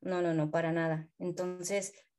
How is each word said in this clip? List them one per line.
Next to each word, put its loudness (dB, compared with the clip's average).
no, 0
no, 2
no, 2
para 2
nada. 0
Entonces, -2